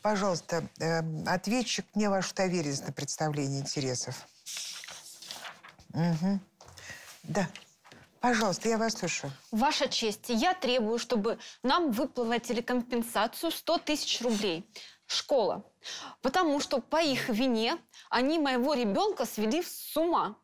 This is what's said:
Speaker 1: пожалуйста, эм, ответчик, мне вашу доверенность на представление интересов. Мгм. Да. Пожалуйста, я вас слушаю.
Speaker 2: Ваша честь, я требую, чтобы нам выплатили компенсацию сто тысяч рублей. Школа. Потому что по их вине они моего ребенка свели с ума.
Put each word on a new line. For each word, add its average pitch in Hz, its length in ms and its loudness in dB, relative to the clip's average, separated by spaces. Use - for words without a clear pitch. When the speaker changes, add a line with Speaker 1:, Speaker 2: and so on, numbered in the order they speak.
Speaker 1:
пожалуйста, 185 640 0
эм, 160 500 0
ответчик, 202 560 0
мне 208 140 4
вашу 190 260 0
доверенность 170 520 0
на 143 80 -6
представление 143 680 -2
интересов. 131 680 -4
Мгм. 175 500 2
Да. 165 220 0
Пожалуйста, 220 500 2
я 226 80 2
вас 226 160 0
слушаю. 160 360 -4
Speaker 2:
Ваша 269 380 2
честь, - 400 -2
я 262 260 4
требую, 247 440 2
чтобы 220 400 0
нам 311 300 4
выплатили 240 680 0
компенсацию 247 920 0
сто - 240 0
тысяч - 460 -2
рублей. 208 420 0
Школа. 208 560 2
Потому 294 380 4
что 277 200 0
по 311 220 2
их 269 260 2
вине 240 480 2
они 269 300 2
моего 269 340 2
ребенка 254 540 2
свели 220 360 0
с - 320 -12
ума. 254 500 0